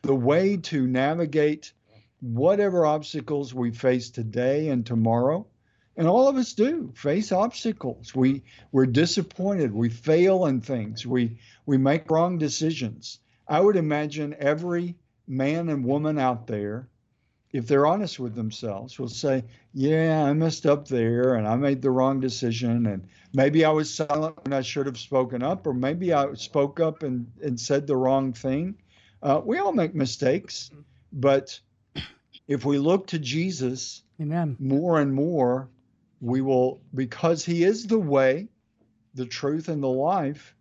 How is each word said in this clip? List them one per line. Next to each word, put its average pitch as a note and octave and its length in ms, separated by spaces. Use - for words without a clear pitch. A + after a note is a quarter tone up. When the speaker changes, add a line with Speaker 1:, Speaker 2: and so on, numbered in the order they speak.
Speaker 1:
the C#3 120
way E3 440
to C#3+ 280
navigate D3+ 840
whatever F3 680
obstacles D3 680
we A#2+ 200
face B2+ 380
today B2 580
and B2 180
tomorrow. A#2+ 600
And D#3+ 100
all A#3+ 220
of C4+ 80
us B3+ 160
do C4 420
face F#3 380
obstacles. G3+ 840
We, C3 280
we're C3 160
disappointed. E3+ 880
We A#2 160
fail F3 580
in C3 140
things. A2 460
We, A#2+ 320
we C#3 120
make C#3 320
wrong E3+ 280
decisions. D3 800
I D3+ 120
would G3+ 160
imagine D3+ 600
every E3+ 560
man D3 420
and C#3 160
woman D3+ 340
out B2 300
there, G#2+ 400
if B2 160
they're C#3 180
honest F#3+ 320
with A#2+ 160
themselves, A2 640
will B2+ 100
say, C3 360
"Yeah, D#3 520
I C#3 80
messed D#3 340
up D3 220
there, B2 460
and G#2+ 120
I A2 80
made C3+ 280
the C3+ 100
wrong C3 260
decision, A#2 680
and F#2+ 200
maybe D3 320
I D#3 60
was D#3 240
silent D#3 500
when C#3 80
I C3+ 100
should C3+ 240
have B2 120
spoken B2+ 460
up, D3+ 240
or C#3 60
maybe D#3+ 380
I C#3 220
spoke C#3+ 460
up D#3 240
and, B2 260
and B2+ 180
said C#3+ 260
the C#3+ 100
wrong C3 360
thing." C#3+ 420
Uh, C#3 220
we C4 140
all G4 140
make F#3+ 220
mistakes, C#3 760
but C3+ 480
if C3 160
we C#3+ 140
look F3+ 300
to E3 120
Jesus C3 840
Speaker 2:
Amen. D#3 380
Speaker 1:
more D3+ 400
and C#3 160
more, C3+ 540
we B2+ 200
will, B2+ 400
because C#3+ 520
he E3+ 180
is A3 240
the A3 140
way, C#3 480
the B2+ 120
truth, D3+ 420
and D3+ 140
the C3+ 60
life C#3+ 720